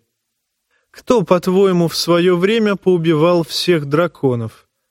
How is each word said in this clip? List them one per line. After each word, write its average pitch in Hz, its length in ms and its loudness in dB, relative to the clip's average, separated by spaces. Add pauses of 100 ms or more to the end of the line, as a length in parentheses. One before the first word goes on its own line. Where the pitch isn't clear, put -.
(920)
«Кто, 233 320 0
по-твоему, 180 640 0
в - 80 -8
свое 175 420 0
время 208 380 0
поубивал 170 680 0
всех 160 440 -2
драконов? 139 800 -4 (220)